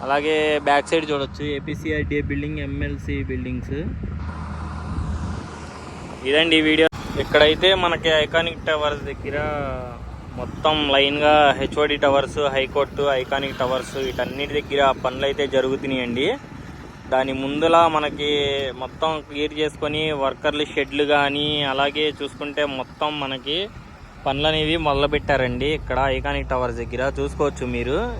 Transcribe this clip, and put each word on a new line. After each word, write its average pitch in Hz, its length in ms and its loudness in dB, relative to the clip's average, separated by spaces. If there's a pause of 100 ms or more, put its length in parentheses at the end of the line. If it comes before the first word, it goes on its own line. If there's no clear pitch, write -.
అలాగే 147 320 2 (320)
బ్యాక్ 143 240 4
సైడ్ 160 200 2
చూడొచ్చు, 139 320 -2 (140)
ఏపీసీఆర్డీఏ 151 720 -2
బిల్డింగ్, 147 380 -4
ఎంఎల్సీ 143 480 -4 (160)
బిల్డింగ్స్. 127 480 -4 (2500)
ఇదండి 160 300 6
ఈ 156 100 4
వీడియో. 156 180 6 (360)
ఇక్కడైతే 156 480 6 (140)
మనకి 160 260 2 (140)
ఐకానిక్ 165 440 0
టవర్స్ 147 400 0
దగ్గర 139 280 -6 (1040)
మొత్తం 156 340 0 (200)
లైన్గా 147 380 4 (260)
హెచ్ఓడి 147 460 0
టవర్స్, 139 360 4 (140)
హైకోర్టు, 135 480 0 (180)
ఐకానిక్ 139 420 -4
టవర్స్, 127 320 -2 (100)
వీటన్నిటి 131 540 -4
దగ్గర 139 240 0 (200)
పనులు 131 260 0
అయితే 143 160 -2 (120)
జరుగుతున్నాయండి. 131 720 0 (840)
దాని 131 280 2
ముందులా 151 380 4 (140)
మనకి 151 340 -2 (540)
మొత్తం 143 300 -2 (160)
క్లియర్ 147 320 -4
చేసుకొని 151 420 -2 (220)
వర్కర్లు 147 500 0
షెడ్లు 139 380 0
కానీ, 143 340 2 (260)
అలాగే 143 320 0 (160)
చూసుకుంటే 143 440 -4 (160)
మొత్తం 151 300 -4 (140)
మనకి 135 320 -4 (680)
పనులు 143 240 0
అనేవి 156 260 2 (120)
మొదలుపెట్టారండి. 139 840 2 (100)
ఇక్కడ 127 180 -2 (200)
ఐకానిక్ 139 340 -4
టవర్స్ 123 300 -2
దగ్గర 120 200 -4 (180)
చూసుకోవచ్చు 139 460 -2 (100)
మీరు 120 220 -2 (220)